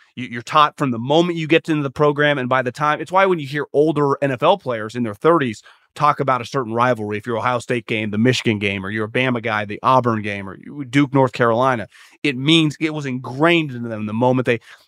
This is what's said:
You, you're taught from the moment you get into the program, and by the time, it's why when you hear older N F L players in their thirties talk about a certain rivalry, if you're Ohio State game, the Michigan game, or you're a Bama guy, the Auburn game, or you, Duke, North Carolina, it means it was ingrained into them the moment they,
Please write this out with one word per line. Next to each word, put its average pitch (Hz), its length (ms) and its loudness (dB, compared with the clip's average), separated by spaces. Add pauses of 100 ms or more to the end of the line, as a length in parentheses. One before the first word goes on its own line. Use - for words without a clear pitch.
(160)
You, 123 100 -10
you're 120 160 -10
taught 151 360 2
from 143 120 0
the 117 80 -2
moment 165 400 2
you 160 80 -4
get 160 240 0
into 151 140 -2
the 135 80 -6
program, 147 480 0
and 123 100 -4
by 127 140 0
the 123 80 -4
time, 147 300 -2
it's 165 100 -12
why 190 160 2
when 185 100 0
you 147 80 -8
hear 139 280 -6
older 143 480 2
N 139 100 0
F 123 100 -6
L 180 160 4
players 113 380 -8
in 123 80 -2
their 107 100 -4
thirties 143 480 0 (340)
talk 147 240 2
about 131 220 0
a 110 40 -10
certain 113 280 -4
rivalry, 113 440 0
if 104 100 -12
you're 117 100 -2
Ohio 120 220 -2
State 120 260 -4
game, 110 240 -4
the 101 80 -4
Michigan 120 400 2
game, 101 280 -2
or 95 40 -8
you're 107 160 -4
a 107 60 -10
Bama 127 320 0
guy, 107 220 -4
the 101 180 -10
Auburn 120 400 4
game, 101 260 -6
or 90 60 -14
you, 143 300 -12
Duke, 131 280 2
North 135 200 4
Carolina, 120 540 2 (360)
it 143 140 0
means 151 420 4
it 156 140 -4
was 151 120 -8
ingrained 139 640 0
into 120 180 -8
them 107 160 -6
the 104 80 -6
moment 127 340 2
they, 120 120 0 (280)